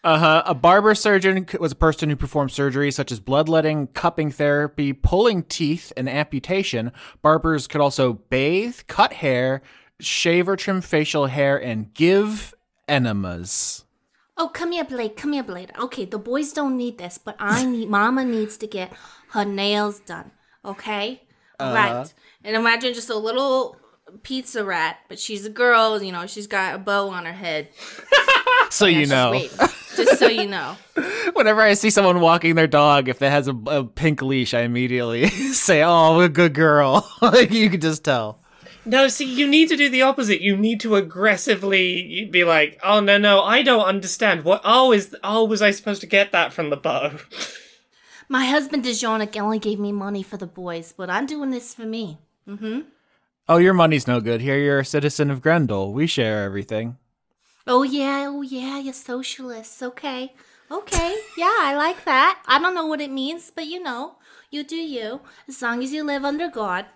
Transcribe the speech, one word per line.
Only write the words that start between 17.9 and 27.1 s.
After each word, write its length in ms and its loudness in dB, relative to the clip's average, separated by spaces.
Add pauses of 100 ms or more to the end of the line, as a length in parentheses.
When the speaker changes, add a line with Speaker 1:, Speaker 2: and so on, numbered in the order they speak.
Speaker 2:
Mama 340 2
needs 340 -4
to 80 -10
get 260 -10 (380)
her 160 -2
nails 540 -2
done, 320 -14 (320)
okay? 580 -10 (360)
Speaker 1:
Uh-huh. 160 -6
Speaker 2:
Right. 400 -2 (300)
And 120 -4
imagine 360 0
just 180 -10
a 60 -4
little 600 -2 (460)
pizza 420 -6
rat, 340 -4 (100)
but 100 -18
she's 280 -8
a 40 -10
girl, 520 2
you 100 -8
know, 140 -10
she's 200 -12
got 280 -4
a 40 -10
bow 300 -2
on 160 -10